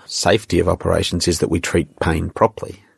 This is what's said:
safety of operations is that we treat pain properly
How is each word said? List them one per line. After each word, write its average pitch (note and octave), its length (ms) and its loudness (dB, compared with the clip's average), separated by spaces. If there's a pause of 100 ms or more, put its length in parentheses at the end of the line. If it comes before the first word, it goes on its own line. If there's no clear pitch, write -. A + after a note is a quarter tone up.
safety - 540 0
of E2+ 80 2
operations F2 600 0
is E2+ 120 0
that - 100 0
we E2+ 100 0
treat - 400 -2
pain E2 300 0
properly - 540 -2 (140)